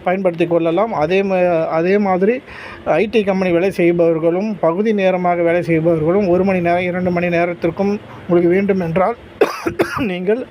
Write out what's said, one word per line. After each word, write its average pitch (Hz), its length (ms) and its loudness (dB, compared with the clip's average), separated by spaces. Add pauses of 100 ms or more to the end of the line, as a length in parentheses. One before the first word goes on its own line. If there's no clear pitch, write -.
பயன்படுத்தி 180 440 0
கொள்ளலாம். 170 540 0
அதே 165 160 0 (100)
மா-, 180 380 2 (120)
அதே 180 180 2 (100)
மாதிரி 190 280 2 (640)
ஐ 175 80 2 (100)
டி 233 100 4
கம்பெனி 190 320 0
வேலை 180 160 2
செய்பவர்களும் 170 800 2 (100)
பகுதி 185 340 0
நேரமாக 180 540 0
வேலை 175 220 2
செய்பவர்களும் 165 640 2
ஒரு 180 140 2
மணி 185 200 0
நேரம், 175 220 0
இரண்டு 180 260 -2
மணி 175 200 0
நேரத்திற்கும் 175 580 -2 (300)
உங்களுக்கு 175 320 2
வேண்டும் 196 320 0
என்றால் 185 280 0 (480)
<coughs> 294 480 -4
நீங்கள் 185 400 -2